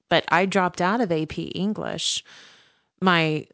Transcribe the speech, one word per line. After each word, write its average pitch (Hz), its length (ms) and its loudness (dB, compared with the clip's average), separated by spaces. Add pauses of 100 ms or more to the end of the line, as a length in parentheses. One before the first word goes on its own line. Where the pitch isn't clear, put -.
But 170 200 4
I 180 180 4
dropped 185 340 0
out 196 200 2
of 196 100 0
A 156 160 0
P 165 220 -8
English - 760 -4 (760)
my 165 540 2